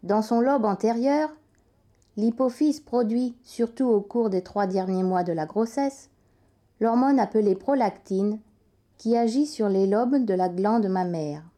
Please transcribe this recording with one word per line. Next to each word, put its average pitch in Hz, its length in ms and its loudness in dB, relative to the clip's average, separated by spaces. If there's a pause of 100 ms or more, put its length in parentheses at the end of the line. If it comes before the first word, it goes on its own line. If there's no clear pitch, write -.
Dans 202 180 2
son 233 200 0
lobe 262 240 2
antérieur, 233 640 0 (880)
l'hypophyse 254 640 0
produit, 240 640 -2
surtout 233 420 -4
au 220 160 4
cours 226 280 -2
des 185 120 -2
trois 202 260 -4
derniers 185 360 -2
mois 185 200 0
de 175 80 -4
la 160 140 -2
grossesse, 233 640 -4 (720)
l'hormone 247 380 2
appelée 208 360 2
prolactine, 208 840 -2 (600)
qui 226 180 0
agit 233 320 0
sur 214 220 -2
les 190 180 2
lobes 247 380 2
de 202 80 0
la 185 160 0
glande 202 380 0
mammaire. 165 560 -4 (140)